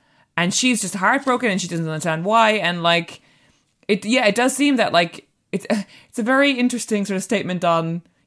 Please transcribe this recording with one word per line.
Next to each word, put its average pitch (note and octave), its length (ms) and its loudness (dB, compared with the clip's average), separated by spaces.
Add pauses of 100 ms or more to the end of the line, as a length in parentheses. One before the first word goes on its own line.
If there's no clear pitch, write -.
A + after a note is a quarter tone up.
(360)
And F3 160 0
she's B3+ 280 2
just F#3 160 -8
heartbroken B3 560 0
and F3+ 80 -2
she F3 80 -6
doesn't E3 180 -4
understand D#3+ 380 -4
why. A3 280 4
And, F3 300 -2
like, E3+ 380 0 (640)
it, G3+ 180 0
yeah, A#3 220 2
it G3+ 80 4
does B3+ 220 0
seem C#4+ 200 2
that, A3 160 0
like, - 360 0 (240)
it's, - 160 -6
<laughs> - 400 -6
it's - 100 -12
a A#3+ 60 -2
very C4+ 260 4
interesting A#3+ 540 -2
sort G3 120 -4
of F#3+ 60 -4
statement F3+ 420 -2
on, E3 380 0 (240)